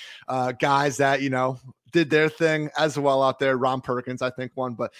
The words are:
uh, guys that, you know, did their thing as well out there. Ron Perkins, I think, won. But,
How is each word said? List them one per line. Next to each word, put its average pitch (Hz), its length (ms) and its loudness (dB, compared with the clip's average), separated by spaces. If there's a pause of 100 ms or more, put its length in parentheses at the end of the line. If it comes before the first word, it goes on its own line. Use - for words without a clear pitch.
(280)
uh, 127 240 -2
guys 139 460 2
that, 139 240 2
you 139 80 -2
know, 131 320 -2 (320)
did 165 160 2
their 156 180 4
thing 156 500 0
as 151 220 0
well 135 240 2
out 131 160 2
there. 135 160 2
Ron 131 240 0
Perkins, 127 420 -6
I 127 100 -2
think, 127 240 -10
won. 127 180 -4
But, 113 260 -6